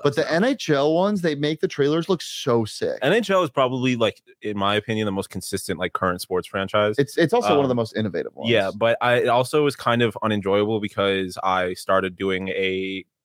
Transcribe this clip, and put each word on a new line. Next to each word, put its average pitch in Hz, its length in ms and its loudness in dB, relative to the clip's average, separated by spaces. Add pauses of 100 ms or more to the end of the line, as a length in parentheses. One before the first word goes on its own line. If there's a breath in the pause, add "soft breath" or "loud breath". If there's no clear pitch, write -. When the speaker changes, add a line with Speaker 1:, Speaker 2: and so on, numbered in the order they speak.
Speaker 1:
But 143 120 2
Speaker 2:
sucks - 20 -2
Speaker 1:
the 160 60 0
Speaker 2:
now. 147 160 0
Speaker 1:
N 185 60 4
H 262 260 -2
L 147 220 2
ones, 190 300 0
they 160 140 0
make 147 240 -2
the - 80 -2
trailers 151 400 0
look 185 120 0
so 117 440 0
sick. 80 360 -6
Speaker 2:
N 139 120 2
H 214 180 2
L 185 140 4
is 147 60 -4
probably, 127 440 0
like, 113 260 0 (200)
in 104 180 -6
my 101 160 2
opinion, 107 320 -2
the 101 60 -2
most 98 180 -4
consistent, 92 480 -6
like, 90 140 -4
current 90 280 -2
sports 90 280 -4
franchise. 104 500 0
Speaker 1:
It's, 135 180 0
it's 165 160 2
also 226 220 2
one 143 100 4
of 135 40 0
the 127 60 2
Speaker 2:
Um, - 20 0
Speaker 1:
most 113 200 -2
innovative 98 380 -4
ones. - 160 -4
Speaker 2:
yeah, 98 260 2
but 113 240 2
I, 123 180 4
it 113 100 2
also 127 400 2
is 135 80 -4
kind 120 260 2
of 113 180 0
unenjoyable 104 600 2
because 98 640 -2
I 92 300 0
started 95 420 -2
doing 95 320 -2
a 95 560 -4 (200)